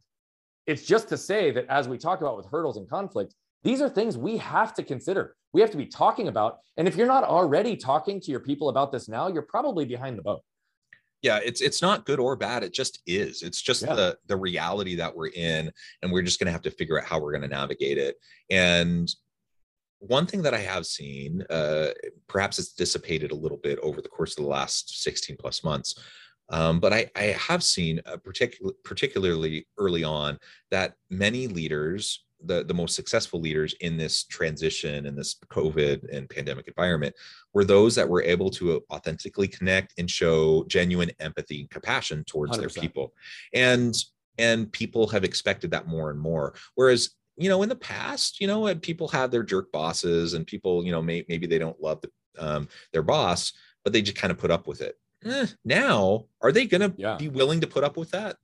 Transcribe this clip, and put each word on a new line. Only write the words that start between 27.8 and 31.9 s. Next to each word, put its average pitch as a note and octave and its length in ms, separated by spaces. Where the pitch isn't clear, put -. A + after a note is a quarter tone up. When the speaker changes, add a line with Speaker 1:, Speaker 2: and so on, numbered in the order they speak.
Speaker 2:
a F2 140
particu-, F#2+ 540
particularly E2 840
early F2 240
on, D2 340
that F#2+ 240
many G#2+ 380
leaders, D#2+ 760